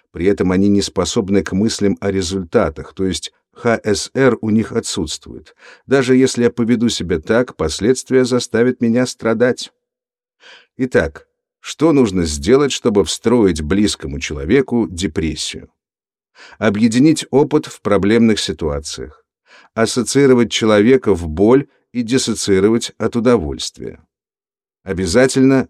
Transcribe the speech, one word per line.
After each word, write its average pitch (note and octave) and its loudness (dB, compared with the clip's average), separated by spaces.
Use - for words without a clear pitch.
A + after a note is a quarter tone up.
При E2 -6
этом G2 0
они F#2+ 2
не G2+ 2
способны G2 -2
к - -10
мыслям G2+ -2
о G2 -4
результатах, F2+ -4
то F#2+ -6
есть - -6
Х A2+ -2
С - -2
Р C3 2
у A2 -4
них G#2+ -2
отсутствует. E2+ -8
«Даже C3 2
если B2 2
я A#2 2
поведу A#2+ 0
себя F2 -4
так, A2+ -2
последствия B2 0
заставят B2 -2
меня A#2+ 0
страдать». A#2 -2
Итак, A2+ -2
что - 0
нужно G2 2
сделать, F#2 0
чтобы G2+ 0
встроить G2 0
близкому D2+ -2
человеку G2+ -2
депрессию? D#2+ -8
Объединить A2+ 2
опыт D3+ 2
в - -20
проблемных G#2 2
ситуациях. D2 -8
Ассоциировать A#2+ 2
человека A2 2
в E2+ -4
боль G#2+ 2
и B2 -4
диссоциировать A2 0
от A2 -4
удовольствия. D#2+ -2
Обязательно B2+ 2